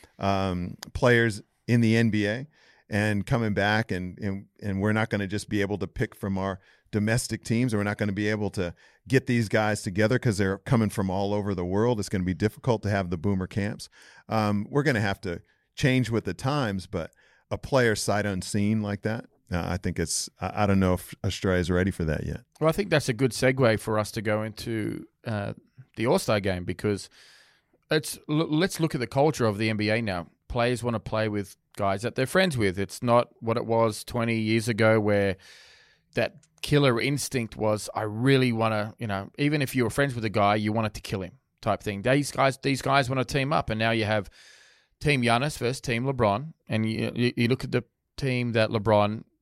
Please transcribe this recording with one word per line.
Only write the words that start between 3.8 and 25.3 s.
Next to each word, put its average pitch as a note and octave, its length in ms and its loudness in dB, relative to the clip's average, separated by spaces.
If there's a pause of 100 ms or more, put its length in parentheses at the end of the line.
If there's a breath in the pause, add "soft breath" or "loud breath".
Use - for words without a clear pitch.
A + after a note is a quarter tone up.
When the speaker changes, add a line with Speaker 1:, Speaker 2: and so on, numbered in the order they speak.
Speaker 1:
and, F2+ 300 -6
and, G2 260 -6 (160)
and G2 180 -4
we're G#2+ 120 2
not A2 180 0
gonna G2+ 160 -2
just G2 220 -6
be G#2 140 0
able G2 160 -2
to G2 80 -6
pick - 280 -6
from G2 240 -4
our F#2+ 220 -4 (320 soft breath)
domestic A2 500 0
teams, A#2 320 0
or G#2 40 2
we're G#2 60 0
not G#2 140 -4
gonna G#2 140 0
be G#2 160 -2
able G#2 220 -2
to F2 220 -4 (360 soft breath)
get B2+ 180 2
these A#2+ 220 2
guys G#2+ 340 2
together G#2+ 360 2
'cause G2+ 200 0
they're G2 200 0
coming A2+ 320 2
from F#2+ 200 -2
all G2+ 240 0
over G2+ 200 -2
the F2 100 -2
world. G#2+ 340 2
It's G2 100 -4
gonna F#2+ 140 -2
be F2+ 120 0
difficult G#2+ 480 0
to G2+ 80 -2
have G2 200 0
the F2+ 60 -4
Boomer F#2 320 -2
camps. - 400 -6 (400 loud breath)
Um, G#2 420 0
we're C#3+ 140 0
gonna B2+ 160 2
have G2 220 0
to F2 200 -6 (320)
change B2+ 340 2
with A2+ 160 -2
the F2+ 100 -4
times, B2 520 -2
but E2 240 -6 (400 soft breath)
a G#2 80 -4
player A#2+ 380 2
sight G#2 300 0
unseen G2+ 540 0
like G2+ 220 -6
that, A2 240 -4 (240)
uh, F2 160 -2
I F2 100 -2
think F2+ 220 -4
it's, - 320 -4 (100)
I, - 220 -4
I G#2 40 2
don't G2 140 4
know F#2 140 4
if - 300 -6
Australia's F2+ 460 0
ready F#2 200 2
for F2 140 -4
that D#2 200 -2
yet. D#2 180 -8 (180)
Speaker 2:
Well, D#3 80 2
I D#3+ 40 2
think G3+ 180 -4
that's D3+ 180 2
a C3 40 0
good A2+ 200 0
segue B2+ 480 2
for A2 180 -2
us G#2+ 140 -2
to A2 100 -6
go G#2+ 220 -2
into, A2 640 -6 (180)
uh, G#2+ 280 -6 (420)